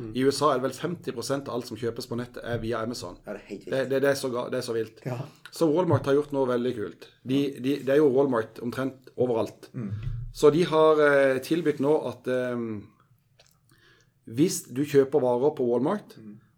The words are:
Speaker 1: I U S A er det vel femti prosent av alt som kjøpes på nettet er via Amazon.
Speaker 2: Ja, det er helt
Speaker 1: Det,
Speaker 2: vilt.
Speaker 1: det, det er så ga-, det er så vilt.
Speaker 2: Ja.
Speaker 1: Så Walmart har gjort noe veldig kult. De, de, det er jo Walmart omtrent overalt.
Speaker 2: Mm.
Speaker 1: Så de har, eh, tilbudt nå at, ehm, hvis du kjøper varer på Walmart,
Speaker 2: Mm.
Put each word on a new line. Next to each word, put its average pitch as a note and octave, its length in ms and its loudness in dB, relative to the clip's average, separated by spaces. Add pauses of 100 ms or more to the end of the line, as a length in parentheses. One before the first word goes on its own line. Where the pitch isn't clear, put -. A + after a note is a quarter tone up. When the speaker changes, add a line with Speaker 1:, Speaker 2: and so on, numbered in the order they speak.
(140)
Speaker 1:
I B2 80 -2
U C3+ 60 4
S C3+ 140 2
A D3+ 100 4
er B2+ 80 0
det - 20 -2
vel C3 160 -4
femti D#3+ 340 -8
prosent C3+ 360 -6
av G#2+ 60 -8
alt B2 120 -6
som A2 100 -10
kjøpes A#2 300 -6
på A#2 100 -8
nettet B2 280 -10
er A#2 140 -4
via A2+ 240 -4
Amazon. A2 340 -8 (100)
Speaker 2:
Ja, G#2 60 -10
det G#2 100 -12
er - 60 -20
helt - 160 -12
Speaker 1:
Det, - 80 -8
Speaker 2:
vilt. C3 180 -2
Speaker 1:
det, C3+ 120 0
det C#3 80 4
er C3+ 40 2
så C3+ 160 -4
ga-, B2 200 -4
det B2+ 80 -4
er B2 40 -4
så A#2+ 120 -6
vilt. A2+ 300 -6
Speaker 2:
Ja. B2 140 -6 (320)
Speaker 1:
Så - 240 0
Walmart E3 320 2
har C#3 80 2
gjort C#3+ 180 0
noe C3+ 140 0
veldig B2 300 0
kult. G2 320 -12 (180)
De, C3 140 0 (180)
de, C3 240 -2
det B2+ 60 -2
er C#3 100 4
jo D3+ 160 6
Walmart B2+ 480 0
omtrent B2+ 540 -6
overalt. A2+ 580 -2
Speaker 2:
Mm. G#2+ 160 -8 (420)
Speaker 1:
Så D3 200 6
de E3 120 4
har, D#3 380 6
eh, C#3 400 6
tilbudt D3+ 380 0
nå D3 160 4 (100)
at, A#2+ 220 -10
ehm, B2 400 -2 (1600)
hvis C3+ 340 0 (100)
du C3 140 -2
kjøper C#3 360 4
varer B2 340 2
på B2+ 100 -2
Walmart, C3 500 -2
Speaker 2:
Mm. G#2+ 220 -20 (200)